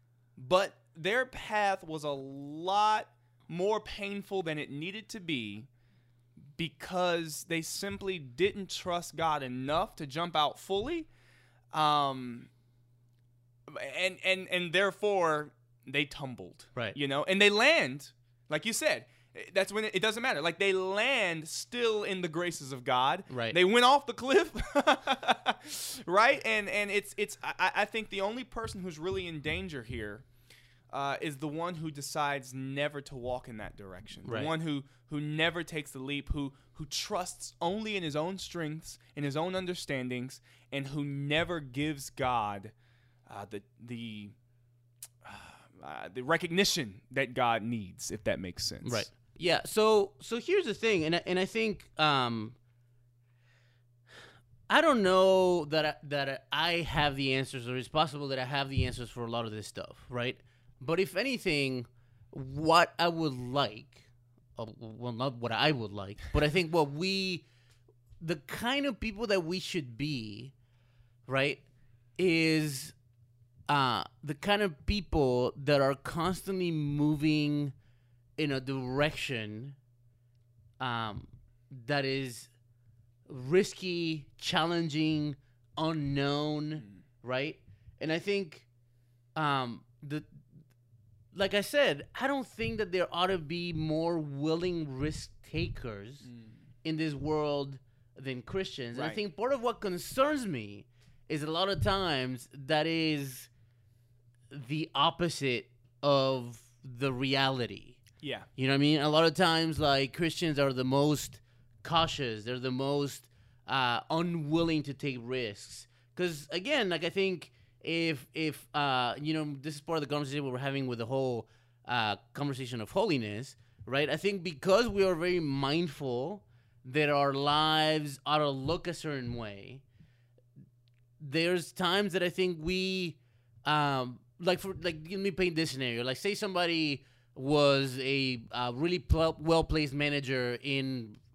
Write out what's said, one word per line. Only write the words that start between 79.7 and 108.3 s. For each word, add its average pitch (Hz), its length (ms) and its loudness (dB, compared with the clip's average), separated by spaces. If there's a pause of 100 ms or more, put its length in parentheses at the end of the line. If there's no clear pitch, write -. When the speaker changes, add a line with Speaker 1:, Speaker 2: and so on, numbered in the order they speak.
Speaker 2:
um, 117 460 -4 (640)
that 143 180 2
is 135 440 -4 (760)
risky, 160 1000 0 (140)
challenging, 156 960 0 (420)
unknown, 151 960 0
Speaker 1:
Mm. 101 300 -12 (200)
Speaker 2:
right? 127 380 -4 (420)
And 156 100 -2
I 160 60 2
think, 196 480 -4 (680)
um, 135 480 0 (180)
the, 147 220 -8 (1120)
like 190 180 0
I 202 80 4
said, 190 460 2 (120)
I 240 60 0
don't 277 220 0
think 220 320 -4
that 190 120 -2
there 180 200 2
ought 175 160 2
to 190 100 2
be 175 340 -4
more 160 460 0
willing 156 800 -2
risk 151 320 -4 (140)
takers 127 800 -6
Speaker 1:
Mm. 120 200 -18 (420)
Speaker 2:
in 160 120 -2
this 156 160 0
world 143 640 -2 (380)
than 131 260 -8
Christians. 139 560 -6
And - 80 -4
I - 40 -4
Speaker 1:
Right. - 60 -8
Speaker 2:
think 208 220 -6
part 247 160 0
of 247 80 0
what 233 180 -2
concerns 254 680 0
me 104 400 -6 (400)
is 147 160 -2
a 156 80 -4
lot 180 180 2
of 185 140 0
times 147 680 0
that 151 360 0
is 151 640 0 (1000)
the 147 460 -6
opposite 143 760 2 (320)
of 135 580 2 (240)
the 131 300 -2
reality. 131 840 0 (240)
Speaker 1:
Yeah. 120 220 -6 (120)